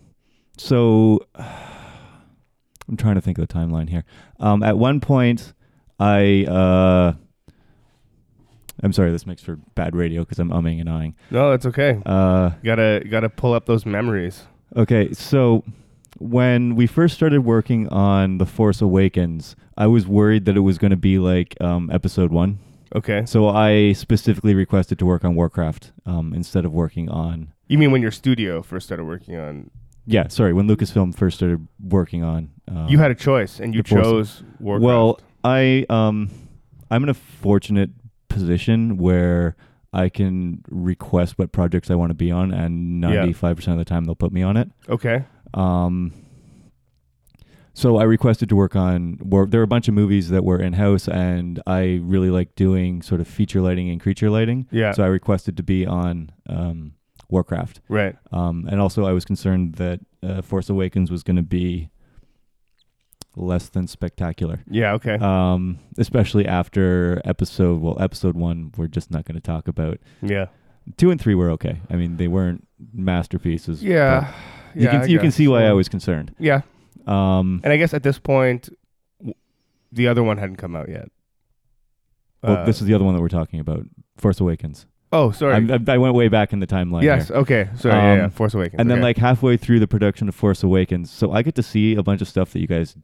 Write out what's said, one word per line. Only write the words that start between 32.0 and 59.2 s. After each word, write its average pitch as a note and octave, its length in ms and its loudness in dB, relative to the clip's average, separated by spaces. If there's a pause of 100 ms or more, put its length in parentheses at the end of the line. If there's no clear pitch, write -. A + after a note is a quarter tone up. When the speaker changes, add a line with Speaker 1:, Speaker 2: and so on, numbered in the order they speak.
Speaker 1:
on, D#2+ 260 -4 (180)
um, D#2+ 220 -6
Speaker 2:
You D3 80 4
had D3+ 140 4
a A#2+ 40 -2
choice, B2 440 -2
and A2 160 -8
you A2 80 -2
Speaker 1:
The - 60 -8
Force G2+ 180 4
Speaker 2:
chose A2 360 -2 (160)
Warcraft. G#2 260 -2
Speaker 1:
Well, A#2 340 4 (240)
I, C3 460 2
um, G#2+ 420 0 (580)
I'm A#2+ 140 0
in C#3+ 60 -2
a C#3 40 0
fortunate G2+ 800 -2 (360)
position G2+ 720 0
where F2 580 2 (380)
I F#2 160 0
can F#2 600 -4
request F2+ 680 -4
what F#2 140 -2
projects F2 400 -2
I F2+ 40 2
wanna E2+ 200 0
be E2+ 160 -2
on, F#2 200 -2
and E2+ 520 -4
Speaker 2:
Yeah. F2 60 0
Speaker 1:
ninety-five F2 460 0
percent F2 180 -4
of E2+ 120 -2
the - 0 -
time E2+ 200 -4
they'll E2 100 -4
put - 180 -2
me F2+ 80 -2
on G2 160 0
it. A#2+ 120 -2 (200)
Speaker 2:
Okay. A#2+ 340 -2 (300)
Speaker 1:
Um, F2+ 580 -2 (1600)
so A#2+ 240 2
I G#2+ 60 4
requested A2+ 460 2
to G#2+ 60 4
work G2 200 2
on F2+ 460 0
War-, G2 260 2
there G#2 120 0
were A2+ 40 4
a A2 40 0
bunch A#2 200 0
of A2+ 60 0
movies G2+ 360 2
that F#2 140 2
were F#2 160 0
in-house, G2 480 0
and F2 580 -4
I F#2 380 -2
really F#2 260 0
like F2+ 260 -2
doing F#2 460 0
sort F2 200 -4
of E2+ 60 -6
feature - 340 -2
lighting F2+ 280 -2
and E2+ 120 -6
creature G2+ 280 -2
lighting. A2+ 420 -2
Speaker 2:
Yeah. A2 200 0
Speaker 1:
So G2+ 120 0
I F#2 40 2
requested F#2 500 -2
to F2+ 60 -8
be F#2 220 -2
on, F2 460 -4 (160)
um, E2 460 -8 (360)
Warcraft. F2+ 580 -2
Speaker 2:
Right. G2+ 280 -2 (160)
Speaker 1:
Um, E2+ 380 -4
and G2 120 0
also G2 240 0
I F#2+ 80 0
was F2+ 100 0